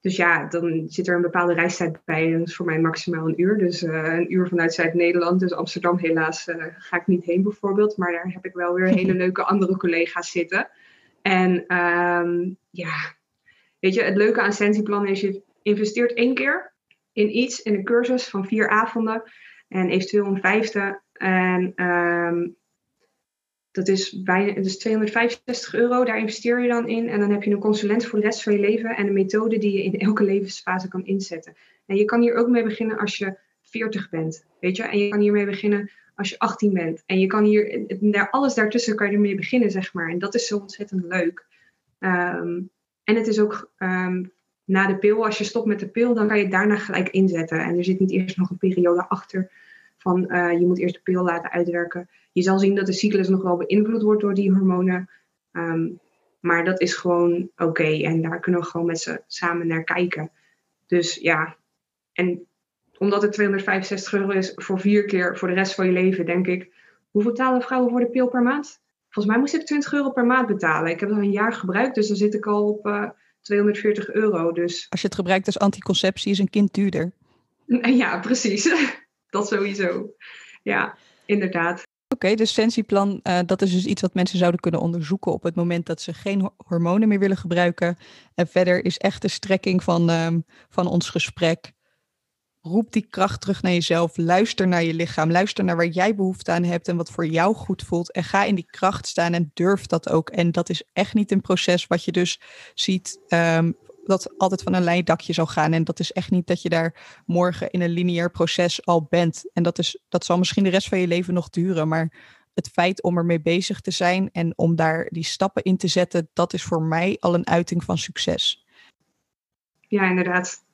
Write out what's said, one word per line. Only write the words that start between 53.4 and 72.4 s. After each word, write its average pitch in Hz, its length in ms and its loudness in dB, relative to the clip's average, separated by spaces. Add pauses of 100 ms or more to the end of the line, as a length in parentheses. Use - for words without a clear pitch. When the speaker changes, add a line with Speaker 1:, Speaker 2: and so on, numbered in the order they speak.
Speaker 1:
wel 180 160 0
beïnvloed 214 440 0
wordt 208 200 2
door 202 120 0
die 196 180 2
hormonen. 185 580 2 (420)
Ehm, 165 360 -2 (520)
maar 170 260 2
dat 185 160 0
is 180 120 0
gewoon 175 640 2
oké. 156 460 0
En 160 180 2
daar 165 180 -4
kunnen 180 220 2
we 170 60 -6
gewoon 170 180 -4
met 165 140 -2
z'n - 280 -8
samen 170 400 -4
naar 160 160 -2
kijken. 170 480 -2 (560)
Dus 170 280 0
ja, 160 400 -2 (580)
en 175 320 -2 (520)
omdat 202 240 0
het 208 100 2
tweehonderdvijfenzestig 196 800 -2
euro 196 160 0
is 190 260 0
voor 185 240 -4
vier 202 260 4
keer 180 320 0
voor 185 100 -4
de 180 60 0
rest 190 220 0
van 190 100 0
je 185 60 4
leven, 180 340 2
denk 180 220 0
ik, 185 260 -6 (380)
hoeveel 208 200 2
betalen 254 300 0
vrouwen 247 300 0
voor 240 80 0
de 240 100 2
pil 247 180 2
per 247 140 0
maand? 277 400 -2 (280)
Volgens 208 160 -2
mij 220 120 2
moest 277 160 2
ik 320 120 -2
twintig 294 280 -2
euro 277 180 0
per 247 140 0
maand 247 220 2
betalen. 165 440 0
Ik 170 80 -4
heb 202 100 -2
het 214 80 0
al 202 60 0
een 202 80 0
jaar 214 220 0
gebruikt, 214 420 -2
dus 208 120 2
dan 202 100 -2
zit 208 160 2
ik 208 120 -6